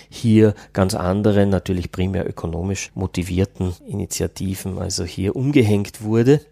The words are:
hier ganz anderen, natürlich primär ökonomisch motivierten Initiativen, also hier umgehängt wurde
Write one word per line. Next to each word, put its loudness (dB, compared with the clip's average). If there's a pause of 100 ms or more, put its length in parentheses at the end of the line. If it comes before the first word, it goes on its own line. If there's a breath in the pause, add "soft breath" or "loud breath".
hier 4 (180 loud breath)
ganz 0
anderen, 2
natürlich -2
primär -2
ökonomisch -6
motivierten -2 (120)
Initiativen, -6
also -6
hier -4
umgehängt 2
wurde 4 (120)